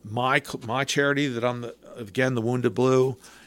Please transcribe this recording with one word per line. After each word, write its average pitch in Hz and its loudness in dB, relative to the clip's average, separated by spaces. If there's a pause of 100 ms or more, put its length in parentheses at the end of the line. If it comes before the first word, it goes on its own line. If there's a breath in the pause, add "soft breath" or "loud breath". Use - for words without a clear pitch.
my 123 0
cl-, - -10
my 123 0
charity 143 2
that 117 -2
I'm 123 -2
the, 120 -10 (180)
again, 123 -2
the 117 0
Wounded 120 0
Blue, 131 4 (300 loud breath)